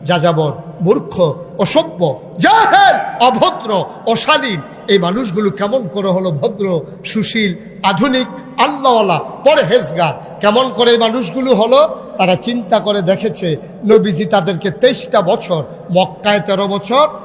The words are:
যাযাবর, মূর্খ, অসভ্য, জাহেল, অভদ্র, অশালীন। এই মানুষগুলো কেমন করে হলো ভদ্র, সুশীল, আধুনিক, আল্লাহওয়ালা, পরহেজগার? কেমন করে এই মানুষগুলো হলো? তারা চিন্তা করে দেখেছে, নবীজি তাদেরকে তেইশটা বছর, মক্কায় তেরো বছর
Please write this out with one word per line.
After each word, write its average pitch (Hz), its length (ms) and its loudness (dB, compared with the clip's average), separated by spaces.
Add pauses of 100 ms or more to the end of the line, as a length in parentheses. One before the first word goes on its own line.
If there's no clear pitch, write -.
যাযাবর, 156 480 0 (300)
মূর্খ, 175 520 0 (240)
অসভ্য, 180 640 0 (200)
জাহেল, 392 880 4
অভদ্র, 233 580 0 (220)
অশালীন। 226 540 0 (260)
এই 196 120 4
মানুষগুলো 202 500 -2
কেমন 202 380 -2
করে 196 200 -4
হলো 185 240 0
ভদ্র, 170 500 -2 (240)
সুশীল, 208 500 -2 (280)
আধুনিক, 247 440 0 (340)
আল্লাহওয়ালা, 247 580 2
পরহেজগার? 175 920 0 (260)
কেমন 240 300 2
করে 233 220 2
এই 233 60 6
মানুষগুলো 233 580 0
হলো? 247 420 4 (200)
তারা 185 180 2
চিন্তা 226 440 -2
করে 202 220 -2
দেখেছে, 185 540 -2 (300)
নবীজি 202 400 2
তাদেরকে 185 460 0
তেইশটা - 500 2
বছর, 180 420 -2 (280)
মক্কায় 190 480 0
তেরো 202 280 -2
বছর 202 400 0 (160)